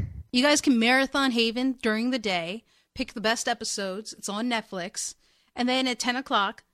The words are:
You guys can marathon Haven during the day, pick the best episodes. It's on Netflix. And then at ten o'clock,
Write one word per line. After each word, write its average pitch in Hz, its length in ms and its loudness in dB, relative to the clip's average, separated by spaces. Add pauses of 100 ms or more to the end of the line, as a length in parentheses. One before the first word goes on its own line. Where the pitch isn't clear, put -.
(340)
You 247 80 4
guys 294 200 4
can 262 160 4
marathon 262 540 4
Haven 233 400 2 (100)
during 226 280 0
the 254 80 0
day, 190 460 -4 (300)
pick - 180 -6
the 233 80 -10
best 220 260 0
episodes. 214 680 -4
It's - 160 -10
on 214 180 -4
Netflix. 208 640 -6 (400)
And 247 140 0
then 262 180 2
at 247 120 -2
ten 240 180 -2
o'clock, 226 580 -2